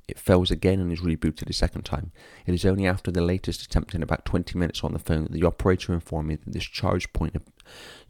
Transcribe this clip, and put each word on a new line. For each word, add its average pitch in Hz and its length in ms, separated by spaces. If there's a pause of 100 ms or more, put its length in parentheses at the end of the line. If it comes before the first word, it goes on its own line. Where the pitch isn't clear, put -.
It - 120
fails 90 320
again 95 280
and 90 140
is 80 80
rebooted 80 480
a - 60
second - 320
time. - 260 (320)
It 87 80
is 90 140
only 98 200
after 92 240
the 87 120
latest 90 400
attempt - 320
in 82 80
about - 240
twenty 87 320
minutes - 260
on 82 80
the 82 60
phone 80 240
that 82 100
the 82 120
operator 90 500
informed 78 340
me 76 80
that - 160
this - 120
charge 92 500
point - 180
had 78 100 (680)